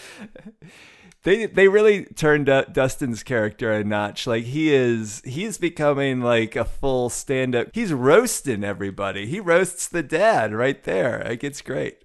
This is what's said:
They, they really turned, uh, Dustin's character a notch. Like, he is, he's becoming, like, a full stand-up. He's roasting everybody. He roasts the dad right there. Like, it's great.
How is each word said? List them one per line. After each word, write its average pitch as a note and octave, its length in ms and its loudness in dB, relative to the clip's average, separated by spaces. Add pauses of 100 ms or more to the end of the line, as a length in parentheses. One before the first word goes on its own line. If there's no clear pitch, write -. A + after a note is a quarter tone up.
(1200)
They, G#3 240 2
they F#3+ 220 4
really G#3 360 4
turned, D3+ 440 2
uh, C3+ 220 4
Dustin's C3 520 -2
character A2 480 -2
a G#2+ 120 -2
notch. G#2 440 -4
Like, A#2 160 -2
he D3+ 280 0
is, A#2 540 0
he's F3 320 -8
becoming, C#3+ 640 0
like, A#2 340 0
a A#2+ 80 -2
full B2+ 460 -2
stand-up. B2+ 640 -2
He's A3 180 -4
roasting C3+ 720 2
everybody. G2 640 -6
He D3+ 140 -6
roasts F3 480 0
the E3+ 160 -6
dad B2 500 2
right B2+ 300 -2
there. A#2+ 440 -2
Like, A#2+ 160 -8
it's C#3+ 200 -10
great. - 420 -8